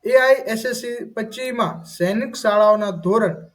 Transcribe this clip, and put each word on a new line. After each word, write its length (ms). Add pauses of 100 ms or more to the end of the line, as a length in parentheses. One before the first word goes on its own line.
એ 120
આઈ 180
એસ 320
એસ 180
ઈ 200
પચીસમાં 800
સૈનિક 500
શાળાઓના 560
ધોરણ 640